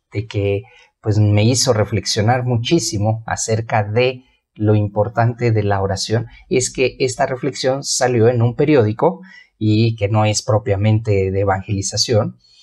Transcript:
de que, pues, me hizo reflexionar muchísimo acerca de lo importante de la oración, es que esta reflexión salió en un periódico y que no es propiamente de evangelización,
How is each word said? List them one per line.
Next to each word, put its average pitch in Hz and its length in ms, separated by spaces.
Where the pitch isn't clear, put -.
de 110 160
que, 101 360
pues, 104 180
me 104 240
hizo 123 300
reflexionar 107 720
muchísimo 113 800
acerca 110 560
de 123 400
lo 107 180
importante 107 800
de 107 120
la 101 180
oración, 98 460
es 127 220
que 127 280
esta 131 260
reflexión 131 580
salió 123 460
en 123 120
un 117 140
periódico 147 680
y 113 380
que 101 120
no 107 180
es 107 160
propiamente 104 920
de 95 100
evangelización, 101 960